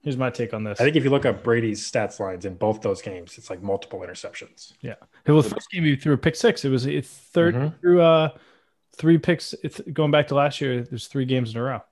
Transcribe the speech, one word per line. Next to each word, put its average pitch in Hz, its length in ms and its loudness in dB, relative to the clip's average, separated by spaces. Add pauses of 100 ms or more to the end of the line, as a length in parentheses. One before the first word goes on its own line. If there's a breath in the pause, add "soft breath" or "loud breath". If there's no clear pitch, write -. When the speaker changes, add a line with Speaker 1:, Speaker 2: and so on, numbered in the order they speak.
Speaker 1:
Here's 143 140 -4
my 127 140 -2
take 120 240 -6
on 107 100 -6
this. 104 160 -8
Speaker 2:
I 123 60 4
think 151 100 2
if 143 80 4
you 135 60 2
look 139 160 2
up 113 180 0
Brady's 113 480 0
stats 107 300 -4
lines 92 240 -8
in 92 100 -8
both 107 260 -2
those 98 200 -2
games, 90 360 -14
it's, - 120 -20
like, 90 120 -10
multiple 98 380 -6
interceptions. - 800 -16
Speaker 1:
Yeah. 120 140 -12 (340 soft breath)
Well, 151 140 6
the - 80 0
first - 220 -8
game 180 120 -4
he 147 140 2
threw 151 160 0
a 131 40 2
pick - 200 0
six. - 260 0
It 143 60 -2
was, 131 160 0
it 147 200 -4
third - 480 0
Speaker 2:
Mm-hmm. 143 280 -4
Speaker 1:
threw, 175 200 6
uh, 160 280 6 (680 soft breath)
three 165 220 6
picks. - 440 -2
It's - 200 -10 (100)
going 151 200 0
back 147 180 4
to 143 60 -2
last 143 260 0
year. 127 220 -2
There's 123 240 -12
three 135 180 -4
games 127 280 -2
in 117 60 -6
a 117 40 -4
row. 127 180 -6 (100)